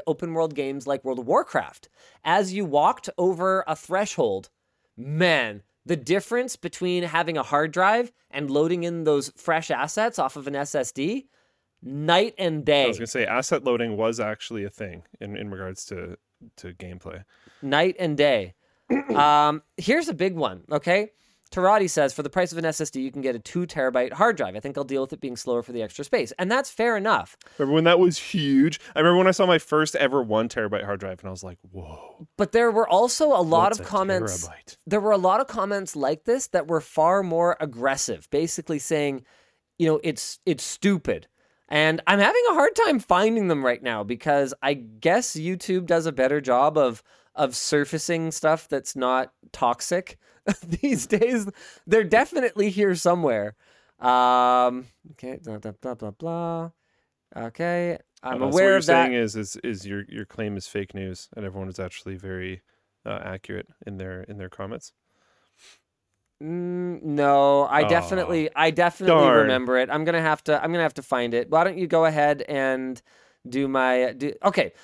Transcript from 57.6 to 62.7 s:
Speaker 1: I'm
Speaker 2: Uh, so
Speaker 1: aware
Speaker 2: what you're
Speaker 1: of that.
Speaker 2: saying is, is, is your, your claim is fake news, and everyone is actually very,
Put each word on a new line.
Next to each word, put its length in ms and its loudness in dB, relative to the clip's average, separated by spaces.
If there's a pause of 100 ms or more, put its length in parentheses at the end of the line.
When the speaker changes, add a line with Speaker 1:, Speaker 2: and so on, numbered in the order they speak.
Speaker 1:
I'm 180 -6
Speaker 2:
Uh, 60 0
so 40 -2
Speaker 1:
aware 0 -
Speaker 2:
what 100 4
you're 160 6
Speaker 1:
of 100 -2
that. 180 6
Speaker 2:
saying 80 0
is, 240 0
is, 200 -8
is 280 -8
your, 240 -8
your 160 -12
claim 320 -8
is 100 -12
fake 260 -8
news, 440 -10
and 80 -10
everyone 240 -10
is 100 -12
actually 380 -12
very, 460 -10 (420)